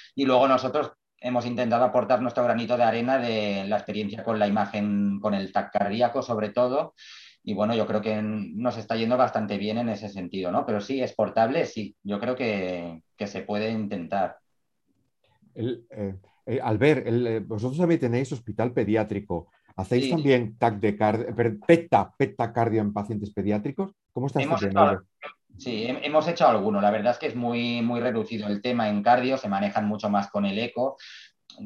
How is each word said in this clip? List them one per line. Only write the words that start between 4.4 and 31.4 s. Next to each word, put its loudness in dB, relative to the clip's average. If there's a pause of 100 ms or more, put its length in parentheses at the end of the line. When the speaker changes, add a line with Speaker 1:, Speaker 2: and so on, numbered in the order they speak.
Speaker 1:
imagen, 0
con -2
el -4
tac -2
cardíaco, 0
sobre -2
todo. 0 (540)
Y -6
bueno, 0
yo 0
creo 0
que -2
nos -4
está -4
yendo 2
bastante 0
bien -2
en -2
ese -8
sentido, -6
¿no? 0
Pero -2
sí, -4
es -4
portable, 2
sí. -10
Yo -4
creo -2
que, -4 (160)
que -4
se -8
puede -2
intentar. -4 (1160)
Speaker 2:
El, -6
eh, -8 (320)
eh, -2
Albert, 4
el, 0
eh, -2
vosotros -4
también 2
tenéis 0
hospital -4
pediátrico. -2 (260)
¿Hacéis 2
Speaker 1:
Sí. -2
Speaker 2:
también 2
tac 2
de 0
card-, 0
per-, 0
peta, 4
peta -2
cardio 2
en 0
pacientes -4
pediátricos? -2 (180)
¿Cómo -4
está 0
Speaker 1:
Hemos 0
Speaker 2:
funcionando? 4
Speaker 1:
hecho -4 (180)
al-, -18
sí, -4
hem-, -4
hemos 2
hecho 4
alguno. 2
La 4
verdad 2
es -4
que -6
es -4
muy, -2
muy 0
reducido -2
el -2
tema 0
en 0
cardio, 4
se -6
manejan 0
mucho -2
más 0
con -2
el -2
eco. -4 (680)